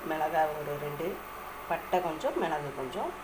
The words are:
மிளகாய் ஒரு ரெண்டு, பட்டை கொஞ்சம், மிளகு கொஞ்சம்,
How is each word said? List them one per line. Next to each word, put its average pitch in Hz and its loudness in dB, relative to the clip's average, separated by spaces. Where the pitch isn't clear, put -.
மிளகாய் 156 4
ஒரு 147 -2
ரெண்டு, 147 -2
பட்டை 180 2
கொஞ்சம், 175 0
மிளகு 151 0
கொஞ்சம், 160 -2